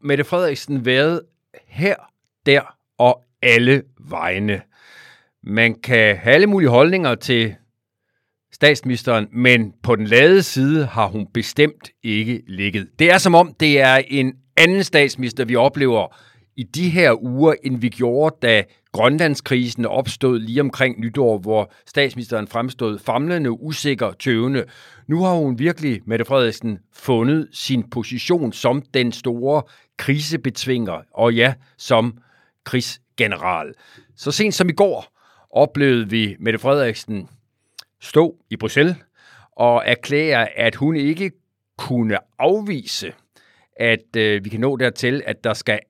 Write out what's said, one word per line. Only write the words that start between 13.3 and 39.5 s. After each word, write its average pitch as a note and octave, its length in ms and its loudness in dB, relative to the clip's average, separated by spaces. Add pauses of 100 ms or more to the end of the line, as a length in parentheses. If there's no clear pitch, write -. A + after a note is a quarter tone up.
om, F3 260 6
det C#3+ 200 4
er C3 280 6
en C3+ 240 -2 (240)
anden F3+ 280 4
statsminister, C3 600 0
vi A#2+ 120 -2
oplever B2 600 0 (400)
i C3+ 60 -10
de E3+ 280 -4
her D3 340 2
uger, C#3 300 2 (100)
end C3 160 -4
vi A#2+ 80 -2
gjorde, C3 540 -2
da A2+ 200 4 (300)
Grønlandskrisen B2+ 920 -2
opstod B2+ 520 -2
lige A2+ 220 -4
omkring C3 400 -2
nytår, A2+ 380 -2
hvor G#2 340 -2 (140)
statsministeren A#2+ 640 -4
fremstod A#2 500 -6
famlende, D3 520 -4
usikker, B2 680 -6
tøvende. B2 460 -2 (440)
Nu E3 140 0
har F#3 120 0
hun C#3+ 240 -2
virkelig, D3 480 -4
Mette A2+ 180 -4
Frederiksen, A#2 540 -2 (160)
fundet C3+ 580 0
sin - 380 -4
position B2 600 -4
som C#3 300 -2 (120)
den B2 180 0
store C3 500 -4 (360)
krisebetringer, C3 1040 -4 (140)
og A#2 200 2
ja, A#2+ 200 2 (240)
som A#2 400 0 (460)
krigsgeneral. G#2+ 1080 -6 (440)
Så - 140 -6
sent G#3 240 -2
som F3+ 140 0
i E3 40 -2
går D3+ 440 -2 (340)
oplevede B2 600 0
vi A2 300 -2
Mette A2 180 -2
Frederiksen A#2 680 -2 (760)
stå - 320 0 (160)
i G#3+ 60 -8
Bruxelles F3 400 0 (600)